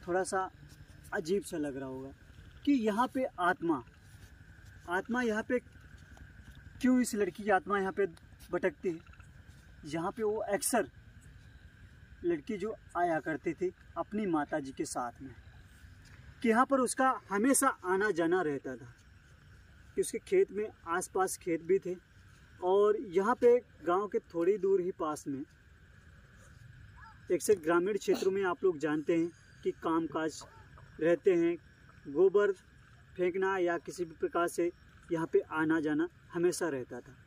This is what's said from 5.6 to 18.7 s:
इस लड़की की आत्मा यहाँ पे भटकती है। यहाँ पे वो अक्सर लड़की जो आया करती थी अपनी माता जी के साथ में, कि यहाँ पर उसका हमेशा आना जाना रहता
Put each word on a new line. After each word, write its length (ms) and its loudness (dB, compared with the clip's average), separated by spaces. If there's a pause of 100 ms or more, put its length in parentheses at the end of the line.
इस 140 -2
लड़की 280 -2
की 80 -2
आत्मा 280 2
यहाँ 140 0
पे 140 0 (460)
भटकती 360 -2
है। 100 -4 (880)
यहाँ 240 -4
पे 120 -6
वो 140 0 (160)
अक्सर 360 0 (1400)
लड़की 320 -4
जो 180 -6 (220)
आया 240 0
करती 340 -6
थी 180 -4 (240)
अपनी 300 -4
माता 340 -2
जी 120 -10
के 120 -6
साथ 380 -8
में, 120 -14 (1080)
कि 60 2
यहाँ 180 4
पर 140 2
उसका 400 2 (100)
हमेशा 380 2 (160)
आना 260 0
जाना 320 2
रहता 340 -4